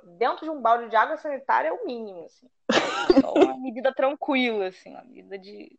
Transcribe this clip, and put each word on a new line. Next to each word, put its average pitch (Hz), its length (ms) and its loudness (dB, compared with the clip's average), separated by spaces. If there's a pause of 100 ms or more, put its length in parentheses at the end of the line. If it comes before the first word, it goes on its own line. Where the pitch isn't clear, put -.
(200)
dentro 302 260 0
de 320 60 -6
um 294 100 -6
balde 233 260 2
de 214 80 -8
água 269 220 4
sanitária 269 520 -2
é - 40 -2
o 480 120 -8
mínimo, 220 400 -10
assim. - 220 -20 (720)
Só - 120 -4
uma 269 260 6
medida 254 340 -4
tranquila, 262 720 0
assim, 185 240 -14
uma - 120 -18
medida 190 340 -18
de 202 420 -18